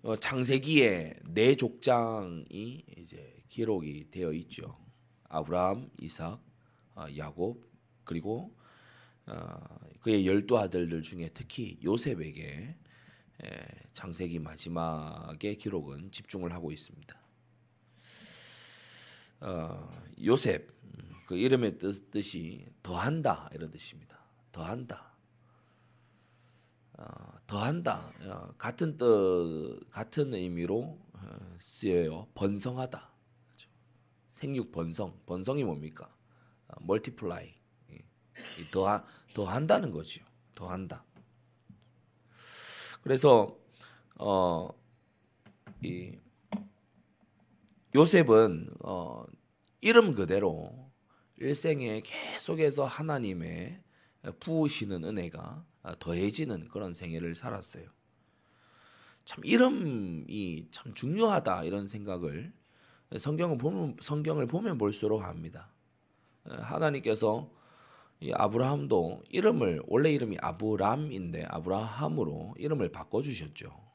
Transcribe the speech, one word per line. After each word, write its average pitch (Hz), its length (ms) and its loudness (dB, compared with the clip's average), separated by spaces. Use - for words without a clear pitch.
어, 113 140 -2
창세기에 127 1080 2
네 110 320 6
족장이 113 1300 -2
이제 - 500 -20
기록이 80 640 -2
되어 87 220 -2
있죠. - 440 -10
아브라함, 90 720 0
이삭, 82 420 -8
어, 80 120 -12
야곱, 85 520 -6
그리고, 104 520 -6
어, 50 340 -12
그의 104 240 6
열두 101 320 6
아들들 87 460 0
중에 82 320 -10
특히 - 480 -10
요셉에게, 82 920 -2
에, - 240 -14
창세기 85 400 -6
마지막의 78 1200 -6
기록은 80 540 -6
집중을 90 400 -8
하고 85 180 -8
있습니다. - 500 -14
어, 82 500 -8
요셉, - 460 4
음, - 280 -18
그 90 100 -4
이름의 120 420 4
뜻, 98 340 -6
뜻이 85 540 -6
더한다 110 720 0
이런 80 200 -10
뜻입니다. - 460 -16
더한다. 107 640 -10
어, - 100 -18
더한다. 131 680 -2
어, 95 340 -12
같은 156 400 -4
뜻, 87 840 4
같은 127 440 -2
의미로, 92 640 -2
어, 92 480 -16
쓰여요. 87 760 0
번성하다. 123 760 -2
그렇죠? - 240 -20
생육 139 440 -4
번성. 82 540 -4
번성이 113 380 -2
뭡니까? 76 480 -6
어, - 120 -20
멀티플라이. 95 720 -2
예. - 60 -20
이 - 760 -16
더하-, 95 340 2
더한다는 135 560 2
거지요. 78 340 -10
더한다. 90 500 -8
그래서, 127 540 8
어, 90 500 2
이 90 360 -6
요셉은, 117 760 8
어, 78 440 -8
이름 220 340 8
그대로 98 760 0
일생에 135 680 0
계속해서 151 800 0
하나님의 117 960 -4
부으시는 131 640 0
은혜가, 92 600 -6
아, 85 160 -10
더해지는 98 720 -2
그런 98 240 -6
생애를 85 420 -6
살았어요. 95 540 -10
참 - 200 -12
이름이 104 1300 2
참 - 240 -14
중요하다 160 720 2
이런 98 220 -2
생각을 98 680 -6
성경을 156 400 0
보면, 156 440 -2
성경을 151 480 -2
보면 175 280 -2
볼수록 104 460 0
합니다. 85 480 -10
에, - 100 -12
하나님께서 117 920 0
이 73 120 -4
아브라함도 113 960 2
이름을, 98 580 2
원래 143 260 6
이름이 120 280 0
아브람인데 98 1080 0
아브라함으로 104 1080 -2
이름을 143 320 0
바꿔주셨죠. - 1040 -6